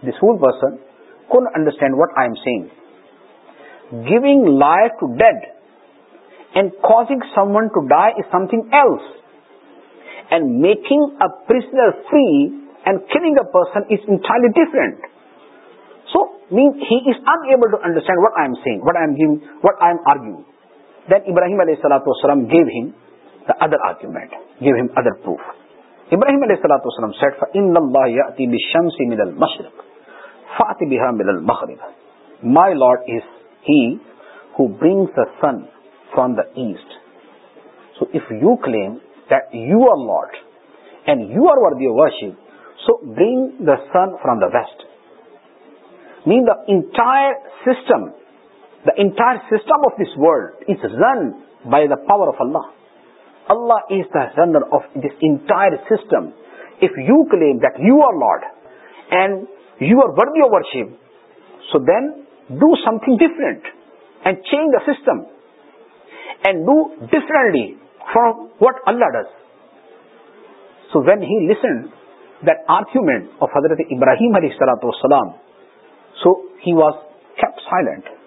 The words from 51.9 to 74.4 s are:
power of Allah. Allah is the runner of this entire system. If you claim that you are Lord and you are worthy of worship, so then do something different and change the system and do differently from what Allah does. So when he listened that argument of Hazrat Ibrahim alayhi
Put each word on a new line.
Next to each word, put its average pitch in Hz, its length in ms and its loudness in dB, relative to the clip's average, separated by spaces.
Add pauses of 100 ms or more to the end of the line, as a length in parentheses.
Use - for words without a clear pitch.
power 196 220 2
of 127 100 -4
Allah. 143 320 -6 (800)
Allah 233 320 0 (100)
is 196 220 -2
the 139 120 -2 (120)
runner 160 360 2
of 143 100 0 (120)
this 139 260 -8
entire 175 560 0 (120)
system. - 440 -2 (480)
If 180 160 2
you 247 320 2
claim 151 320 2
that 127 200 -2
you 247 200 4
are 254 160 4
Lord 107 260 -2 (680)
and 190 380 -2 (320)
you 214 200 4
are 214 120 4
worthy 277 320 0
of 247 80 4
worship, 131 480 -4 (720)
so 147 80 2
then 220 440 -2 (360)
do 320 240 6
something 226 320 0
different 320 480 -2 (600)
and 185 200 0
change 294 280 0
the 226 120 2
system - 420 -2 (1200)
and 180 200 -2
do 269 120 2 (320)
differently 226 680 0 (360)
from 226 480 0
what 254 160 2 (100)
Allah 226 260 0
does. 110 200 -8 (1600)
So 160 80 2
when 185 200 2
he 180 280 -2
listened 185 440 -2 (520)
that 156 240 0
argument 165 720 -2
of - 80 0
Hazrat 151 320 0
Ibrahim 131 560 2
alayhi 160 200 -2